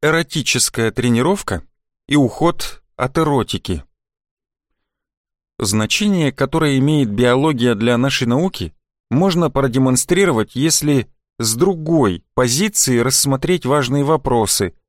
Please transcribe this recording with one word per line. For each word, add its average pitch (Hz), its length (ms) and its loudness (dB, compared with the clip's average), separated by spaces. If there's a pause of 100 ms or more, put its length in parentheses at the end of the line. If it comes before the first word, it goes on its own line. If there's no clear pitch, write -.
эротическая 147 880 -2
тренировка 123 680 0 (460)
и 139 80 0
уход 147 680 0 (140)
от - 240 -4
эротики. 117 640 -2 (1800)
Значение, 131 720 0
которое 143 480 0
имеет 139 320 2
биология 123 640 2
для 117 220 0
нашей 127 280 -2
науки, 139 480 -2 (380)
можно 165 400 2
продемонстрировать, 131 1040 0
если 143 520 0 (300)
с 113 180 -4
другой 151 680 0 (100)
позиции 127 640 0
рассмотреть 135 720 0
важные 143 360 0
вопросы 120 720 0 (160)